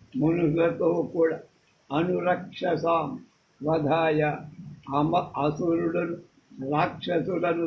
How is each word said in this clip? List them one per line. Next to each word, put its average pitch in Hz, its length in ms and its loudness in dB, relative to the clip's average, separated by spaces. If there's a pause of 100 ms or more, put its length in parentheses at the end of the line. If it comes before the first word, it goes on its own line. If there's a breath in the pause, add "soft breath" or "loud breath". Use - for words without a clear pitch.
(160)
మునులతో 165 720 2 (240)
కూడా 160 240 2 (520)
అనురక్షసాం 170 1160 0 (540)
వధాయ 156 600 2 (720)
అమ-, 165 320 2 (100)
అసురులను 170 800 0 (560)
రాక్షసులను 170 960 -2